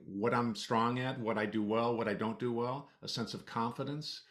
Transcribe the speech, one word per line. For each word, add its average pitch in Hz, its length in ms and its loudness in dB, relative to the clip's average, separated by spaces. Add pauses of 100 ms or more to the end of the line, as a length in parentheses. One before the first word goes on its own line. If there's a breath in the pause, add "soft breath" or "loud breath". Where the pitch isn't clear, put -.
what 101 300 0
I'm 120 200 2
strong 120 440 2
at, 127 220 -2
what 110 180 0
I 107 80 2
do 107 160 0
well, 113 340 4
what 110 120 0
I 104 60 2
don't 110 240 -2
do 123 140 0
well, 120 380 -2 (100)
a - 80 -10
sense - 240 -4
of - 140 -8
confidence. 135 840 -2